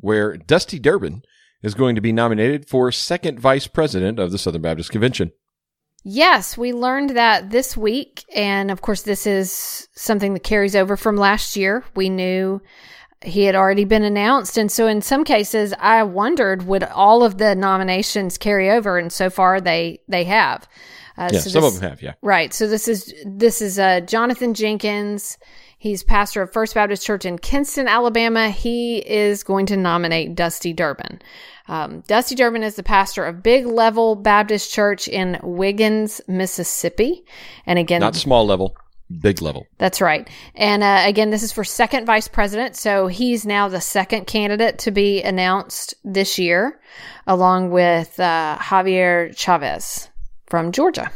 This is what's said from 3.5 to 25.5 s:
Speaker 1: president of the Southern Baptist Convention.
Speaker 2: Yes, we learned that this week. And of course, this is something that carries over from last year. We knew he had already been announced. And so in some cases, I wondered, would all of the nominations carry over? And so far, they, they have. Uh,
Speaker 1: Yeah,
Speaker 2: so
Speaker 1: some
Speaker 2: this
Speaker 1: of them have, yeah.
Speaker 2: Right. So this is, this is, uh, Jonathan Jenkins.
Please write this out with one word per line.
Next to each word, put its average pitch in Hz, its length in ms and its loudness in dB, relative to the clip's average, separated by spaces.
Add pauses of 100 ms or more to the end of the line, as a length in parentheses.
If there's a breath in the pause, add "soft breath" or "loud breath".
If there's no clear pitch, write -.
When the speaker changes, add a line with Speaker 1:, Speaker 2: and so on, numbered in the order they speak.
Speaker 1:
president 110 500 -2
of 90 140 -2
the 98 60 -4
Southern 82 240 -4
Baptist 82 280 -6
Convention. 107 400 0 (760)
Speaker 2:
Yes, 269 520 2
we 247 160 -4
learned 262 380 -2
that 226 400 0
this 247 260 -2
week. 226 480 -4 (100)
And 196 360 -2
of 185 100 -6
course, 202 220 -4
this 202 240 -4
is - 680 -4
something 202 380 -2
that 185 120 -6
carries 202 320 0
over 196 200 2
from 208 200 0
last 202 400 0
year. 202 280 -2 (120)
We 190 120 0
knew 190 540 -2 (580 loud breath)
he 196 220 -2
had 196 140 4
already 196 280 4
been 214 200 4
announced. 208 520 0
And 208 140 2
so 226 160 2
in 214 160 2
some 285 220 0
cases, 214 540 0
I 220 260 4
wondered, 196 640 0
would 196 160 0
all 220 400 6
of 196 140 2
the 208 180 2
nominations 190 840 -2
carry 196 320 2
over? 208 260 2
And 170 160 -4
so 185 160 -2
far, 185 320 2
they, 170 460 -2
they 180 180 -2
have. 180 440 0 (500 loud breath)
Uh, 180 140 -4
Speaker 1:
Yeah, 95 80 0
Speaker 2:
so 95 100 -6
Speaker 1:
some 156 120 4
Speaker 2:
this 123 120 4
Speaker 1:
of 90 60 -10
them 92 100 -4
have, 69 100 -16
yeah. - 220 -12
Speaker 2:
Right. 180 320 0
So 214 140 -2
this 214 180 -2
is, 214 260 -4 (140)
this 202 340 2
is, 196 200 -4
uh, 185 220 4
Jonathan 233 520 -2
Jenkins. 208 840 -4 (440 soft breath)